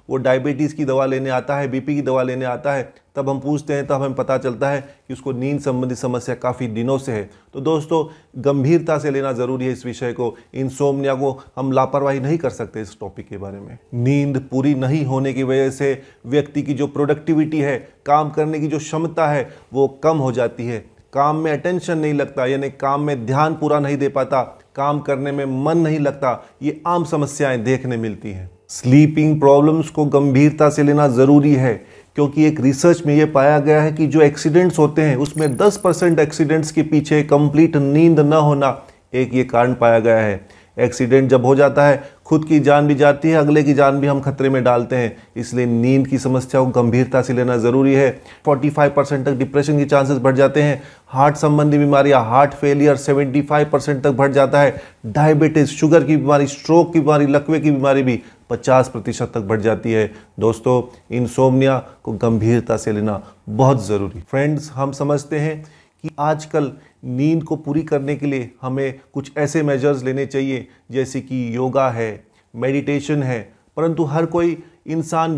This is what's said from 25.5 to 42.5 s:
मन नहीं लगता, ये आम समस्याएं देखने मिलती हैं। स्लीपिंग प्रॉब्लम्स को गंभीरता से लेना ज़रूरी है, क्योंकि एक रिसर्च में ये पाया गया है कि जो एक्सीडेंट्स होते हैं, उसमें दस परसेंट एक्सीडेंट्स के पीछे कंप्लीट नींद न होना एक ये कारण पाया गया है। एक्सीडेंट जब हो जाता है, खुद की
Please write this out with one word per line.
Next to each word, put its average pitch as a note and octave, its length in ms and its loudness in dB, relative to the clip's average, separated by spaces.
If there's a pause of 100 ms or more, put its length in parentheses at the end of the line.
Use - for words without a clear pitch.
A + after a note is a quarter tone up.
मन E3 140 0
नहीं D#3 200 0
लगता, C3+ 340 -2 (300)
ये D3+ 240 -4
आम F3 180 -2
समस्याएं C#3 600 -2
देखने B2+ 320 -2
मिलती A2 340 -8
हैं। F#2 200 -14 (180)
स्लीपिंग D3+ 720 4
प्रॉब्लम्स D#3 500 4
को D3+ 140 -2
गंभीरता C#3+ 680 4
से D3 120 -2
लेना C#3+ 260 4
ज़रूरी C#3+ 460 6
है, B2+ 200 2 (420)
क्योंकि D3 280 2
एक D3+ 160 2
रिसर्च C#3+ 460 2
में D3 100 2
ये D3+ 100 6
पाया D3 320 4
गया D3+ 240 4
है D#3 100 0
कि D#3 140 -2
जो C#3+ 140 2
एक्सीडेंट्स D#3 580 2
होते D3+ 240 2
हैं, D3 140 2
उसमें C#3+ 400 -2
दस G3+ 200 2
परसेंट E3+ 420 0
एक्सीडेंट्स D#3 540 0
के D#3+ 120 0
पीछे D3+ 400 2
कंप्लीट D3 520 4
नींद D3+ 440 4
न D3 120 4
होना C#3+ 480 2 (340)
एक B2+ 200 -2
ये B2+ 100 2
कारण B2 300 2
पाया A#2 240 4
गया A2+ 200 4
है। G#2 300 -2 (280)
एक्सीडेंट B2 540 2
जब B2 140 4
हो C3+ 100 6
जाता C#3+ 320 4
है, C3+ 160 2 (240)
खुद D#3 180 2
की D#3 160 2